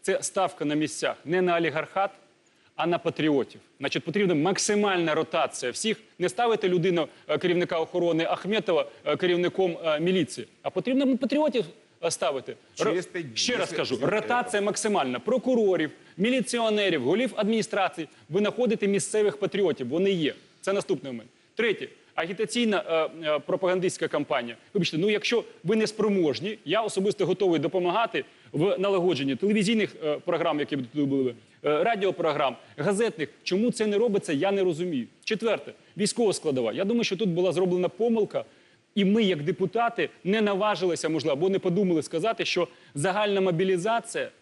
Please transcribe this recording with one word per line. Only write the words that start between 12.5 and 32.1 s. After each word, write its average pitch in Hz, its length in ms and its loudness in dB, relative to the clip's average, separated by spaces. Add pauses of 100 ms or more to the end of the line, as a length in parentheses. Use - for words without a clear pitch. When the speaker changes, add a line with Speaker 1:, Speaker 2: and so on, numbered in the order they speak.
Speaker 1:
Ро-, 170 160 2
Speaker 2:
Чистий 175 300 -6 (100)
Speaker 1:
ще - 180 0
раз 190 80 0
Speaker 2:
бізнес 160 160 -2
Speaker 1:
кажу, 123 180 0
Speaker 2:
із 113 80 -4
Speaker 1:
ротація 214 580 0
максимальна. 180 580 0
Прокурорів, 208 720 2 (260)
міліціонерів, 214 840 2
голів 196 320 2
адміністрацій 202 720 0 (220)
винаходити 208 580 0
місцевих 202 500 0
патріотів. 180 500 0
Вони 180 240 2
є. 156 220 0 (280)
Це 196 120 -2
наступний 156 380 -4
момент. 113 180 -12 (260)
Третє. 214 320 -2 (280)
Агітаційна, 175 960 0 (140)
е, 156 120 -4
е, 143 40 -2
пропагандистська 180 680 0
кампанія. 131 500 -2 (160)
Вибачте, 170 240 0
ну, 196 120 2
якщо 214 340 0 (200)
ви 202 120 0
не 220 120 2
спроможні, 196 800 0
я 190 160 0
особисто 196 440 0
готовий 180 340 2
допомагати 175 680 0 (260)
в 175 280 0
налагодженні 175 560 2
телевізійних, 208 600 2 (100)
е, 147 200 0
програм, 156 340 0
які 143 160 -2
б 131 180 -4
тут 143 160 0
були, 135 200 0 (360)
е, 151 180 2
радіопрограм, 165 720 0 (220)